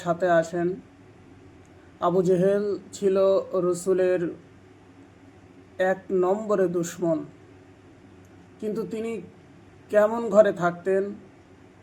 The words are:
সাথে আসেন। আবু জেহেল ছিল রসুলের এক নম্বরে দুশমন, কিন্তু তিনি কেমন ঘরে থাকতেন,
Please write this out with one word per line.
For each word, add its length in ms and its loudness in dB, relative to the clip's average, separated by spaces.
সাথে 220 -2
আসেন। 280 -2
আবু 220 2
জেহেল 360 2
ছিল 200 0
রসুলের 560 0
এক 80 -2
নম্বরে 420 0
দুশমন, 420 -2
কিন্তু 220 -6
তিনি 200 -6
কেমন 320 2
ঘরে 180 6
থাকতেন, 400 -2